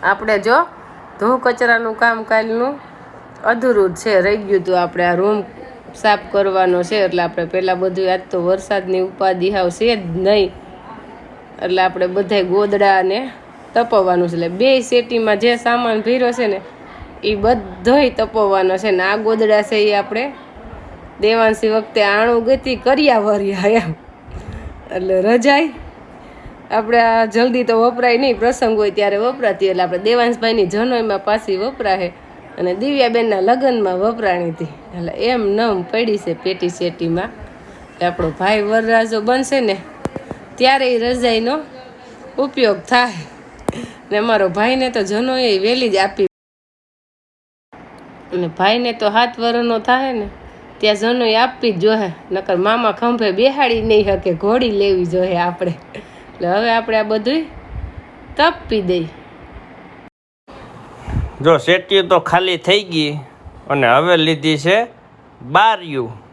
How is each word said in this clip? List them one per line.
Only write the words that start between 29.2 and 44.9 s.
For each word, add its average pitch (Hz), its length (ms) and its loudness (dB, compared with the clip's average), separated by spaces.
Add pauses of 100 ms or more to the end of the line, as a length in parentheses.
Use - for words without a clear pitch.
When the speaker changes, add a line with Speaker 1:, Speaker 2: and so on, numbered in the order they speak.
Speaker 1:
એટલે 185 160 2
આપણે 180 140 -2
દેવાંશભાઈની 226 680 2
જનોઈમાં 220 540 -2
પાછી 208 380 -2
વપરાશે 202 500 -2 (500)
અને 180 180 -2
દિવ્યાબેનના 233 640 0
લગ્નમાં 226 600 0
વપરાણી 196 500 0
હતી. 160 160 -8 (320)
એટલે 170 140 -6
એમ 240 300 -2
નમ 208 400 0
પડી 220 360 -2
છે 170 160 -6
પેટી 185 360 -4
શેટીમાં. 175 560 -4
એટલે - 840 -10
આપણો 175 220 -2
ભાઈ 202 320 0
વરરાજો 226 600 0
બનશે 262 380 0
ને, 208 180 0 (800)
ત્યારે 262 380 2
એ 233 40 0
રજાઈનો 240 640 0 (800)
ઉપયોગ 254 400 0
થાય. 247 360 0 (960)
ને 208 60 0
અમારો 214 320 2
ભાઈને 254 400 0
તો 240 140 -2